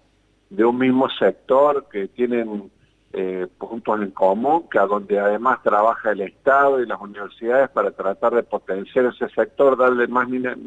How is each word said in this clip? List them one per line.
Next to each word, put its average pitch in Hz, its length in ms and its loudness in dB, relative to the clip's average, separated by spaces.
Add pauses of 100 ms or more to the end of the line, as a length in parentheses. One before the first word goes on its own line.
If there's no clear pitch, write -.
(500)
de 101 160 0
un 120 120 2
mismo 131 320 2
sector 139 840 0
que 98 160 -6
tienen, 110 640 -4 (420)
eh, 92 340 -6 (120)
puntos 110 420 -4
en 101 100 -4
común, 120 580 0
que 113 100 0
a 98 80 4
donde 101 320 -2
además 107 440 0
trabaja 107 480 0
el 98 100 -4
Estado 135 600 2
y 117 60 -4
las 101 120 -8
universidades 104 680 -2
para 101 220 -2
tratar 101 420 -2
de 117 100 2
potenciar 98 640 -2
ese 113 240 -4
sector, 131 480 2
darle 123 300 2
más 123 220 -2
dina-, 127 260 -6 (120)